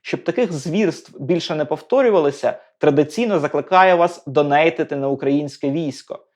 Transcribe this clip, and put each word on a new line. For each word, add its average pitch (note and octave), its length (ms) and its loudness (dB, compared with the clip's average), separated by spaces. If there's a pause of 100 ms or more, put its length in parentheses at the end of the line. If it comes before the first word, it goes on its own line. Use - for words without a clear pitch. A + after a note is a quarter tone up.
Щоб - 240 -10
таких F3 280 -2
звірств E3 680 -4
більше E3 320 -2
не D3+ 100 -2
повторювалося, D#3+ 920 0 (200)
традиційно D3+ 600 2
закликаю F3 580 2
вас E3+ 300 0
донейтити D3 720 0
на C3+ 120 -4
українське C#3 600 -2
військо. D3 480 -8 (180)